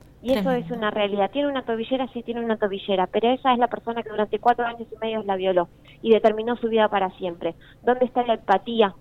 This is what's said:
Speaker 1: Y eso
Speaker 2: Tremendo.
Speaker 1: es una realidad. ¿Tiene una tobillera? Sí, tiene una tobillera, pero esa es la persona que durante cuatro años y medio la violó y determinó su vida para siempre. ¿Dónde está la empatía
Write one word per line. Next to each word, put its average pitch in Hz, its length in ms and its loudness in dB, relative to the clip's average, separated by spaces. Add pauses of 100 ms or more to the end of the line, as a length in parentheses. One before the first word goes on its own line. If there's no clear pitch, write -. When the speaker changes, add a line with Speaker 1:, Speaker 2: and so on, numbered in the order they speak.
(240)
Speaker 1:
Y 240 100 0
eso 214 100 2
Speaker 2:
Tremendo. 247 240 0
Speaker 1:
es 240 100 -6
una 214 140 -2
realidad. 208 400 0
¿Tiene 285 180 0
una 262 160 -4
tobillera? 240 480 -2
Sí, 240 80 -8
tiene 233 240 -6
una 220 120 0
tobillera, 190 500 0
pero 220 240 2
esa 262 220 2
es 240 40 4
la 240 100 4
persona 233 360 -6
que 214 80 -10
durante 214 260 -2
cuatro 240 300 2
años 233 240 -10
y - 80 -16
medio 220 240 -4
la 196 120 -2
violó 185 320 0 (360)
y 226 80 2
determinó 220 460 4
su 233 120 -4
vida 220 200 4
para 190 280 0
siempre. 170 380 -6 (260)
¿Dónde 247 240 2
está 247 180 -2
la 233 120 2
empatía 214 640 2